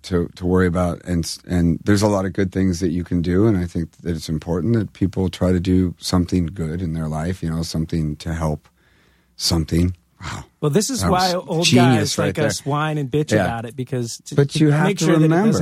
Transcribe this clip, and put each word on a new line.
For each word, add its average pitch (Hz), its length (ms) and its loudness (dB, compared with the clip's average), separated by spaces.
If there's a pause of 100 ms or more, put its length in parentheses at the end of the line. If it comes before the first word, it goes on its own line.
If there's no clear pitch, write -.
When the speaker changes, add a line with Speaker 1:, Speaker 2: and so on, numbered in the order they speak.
Speaker 1:
to, 87 320 -2
to 92 100 -6
worry 92 200 4
about, 87 380 -2
and 85 180 -2
s-, - 240 -8
and 85 380 2
there's 101 160 2
a 107 80 4
lot 98 160 0
of 92 80 -4
good 95 180 -2
things 92 300 0
that 92 80 0
you 87 160 -2
can 90 160 -2
do, 90 260 2
and 104 120 2
I 87 80 -2
think 85 320 -6
that 85 180 -6
it's 78 140 -8
important 78 440 -2
that 104 200 -2
people 92 340 0
try 92 240 0
to 90 80 2
do 92 380 2
something 90 480 0
good 82 340 -6
in 80 140 -4
their 80 140 -4
life, 80 340 -6
you 82 80 -2
know, 80 120 -2
something 78 540 -4
to - 160 -8
help 80 360 -4 (680)
something. 85 580 0 (280)
Wow. - 220 -12 (160)
Speaker 2:
Well, 147 100 0
this 190 180 2
is 262 140 -6
Speaker 1:
That - 80 0
Speaker 2:
why 180 240 2
Speaker 1:
was 180 120 -4
Speaker 2:
old 170 200 -2
Speaker 1:
genius - 500 4
Speaker 2:
guys - 20 -4
like 165 100 0
Speaker 1:
right - 80 -4
there. 151 100 0
Speaker 2:
us - 180 -4
whine 151 340 -2
and 135 120 -4
bitch 151 220 -2
Speaker 1:
Yeah. 104 120 2
Speaker 2:
about 113 220 -4
it, 113 100 -14
because 123 500 -6
to, - 80 -14
Speaker 1:
But 143 160 4
Speaker 2:
to 156 100 0
Speaker 1:
you 151 100 6
have 151 160 4
Speaker 2:
make 202 120 0
Speaker 1:
to 165 60 0
Speaker 2:
sure 165 140 4
that 156 60 6
it 160 40 6
doesn't 170 160 4 (160)